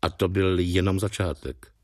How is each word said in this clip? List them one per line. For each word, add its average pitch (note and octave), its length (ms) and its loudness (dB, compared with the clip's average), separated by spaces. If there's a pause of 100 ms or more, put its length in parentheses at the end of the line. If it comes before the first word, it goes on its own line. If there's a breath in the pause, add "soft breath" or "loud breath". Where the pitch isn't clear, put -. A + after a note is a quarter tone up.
A F2 80 -2
to F#2+ 180 0
byl F#2 320 2
jenom F2+ 400 2
začátek. F2 720 -6 (120)